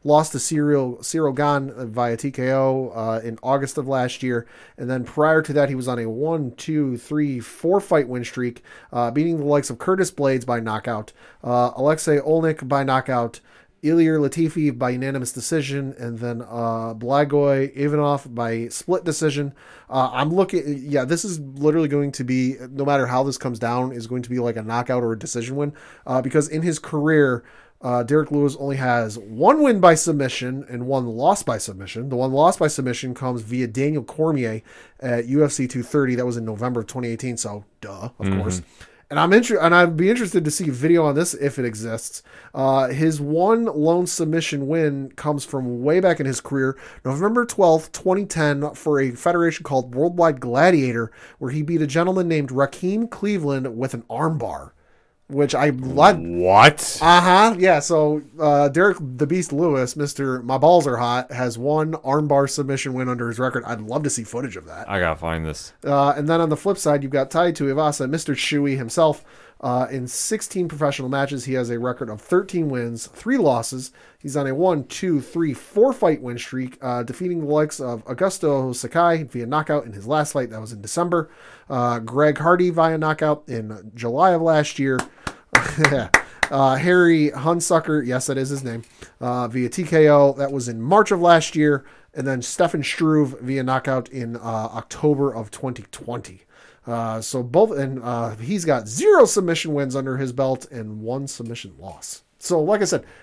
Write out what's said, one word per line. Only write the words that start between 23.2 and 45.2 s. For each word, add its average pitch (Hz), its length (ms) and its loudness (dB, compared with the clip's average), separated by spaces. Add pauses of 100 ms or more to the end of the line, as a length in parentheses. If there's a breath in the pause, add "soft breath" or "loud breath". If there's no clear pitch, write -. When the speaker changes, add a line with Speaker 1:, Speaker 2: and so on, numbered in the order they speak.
Speaker 1:
this 139 160 -4
comes 120 220 -6
down, 123 320 -2
is 117 160 -12
going 123 140 -6
to 120 80 -10
be, 123 100 -2
like, 120 160 -2
a 110 60 -6
knockout 120 420 -2
or 113 80 0
a 110 60 -6
decision 120 360 -8
win, 147 200 -4 (340 loud breath)
uh, 131 120 0
because 147 280 0
in 156 140 -4
his 170 180 -2
career, 147 640 2 (360 soft breath)
uh, 123 220 0
Derek 143 300 2
Lewis 143 260 2
only 139 200 -4
has 120 380 0
one 131 460 4
win 240 160 4
by 175 160 8
submission 135 760 -2
and 123 200 -8
one 131 180 -2
loss 139 380 2
by 117 140 -2
submission. 98 500 -10
The 131 80 -4
one 131 160 0
loss 160 240 6
by 160 100 2
submission 127 480 -4
comes 123 280 -6
via 120 260 -4
Daniel 139 340 -2
Cormier 127 600 -2 (360 loud breath)
at 120 280 -2
U 143 180 4
F 139 80 0
C 127 160 -2
two 123 160 -6
thirty. 131 320 0
That 123 100 -2
was 120 100 -4
in 113 80 -6
November 117 360 -4
of 107 80 -6
twenty 123 220 -6
eighteen, 117 260 -6
so 104 280 -8 (160)
duh, 104 280 -12 (100)
of 101 80 -4
Speaker 2:
Mm-hmm. 95 140 0
Speaker 1:
course. 92 220 -4 (480 loud breath)
And 147 80 -4
I'm 170 140 4
inter-, 233 260 4
and 170 160 4
I'd 170 220 6
be 180 140 2
interested 208 340 0
to 151 60 -2
see 160 180 -4
video 160 380 2
on 143 80 2
this 170 180 0
if 139 260 -4
it 127 60 -2
exists. 113 580 -8 (300 loud breath)
Uh, 135 360 2
his 147 340 0
one 185 420 2
lone 165 420 2
submission 156 600 -2
win 143 460 -2
comes 147 340 -4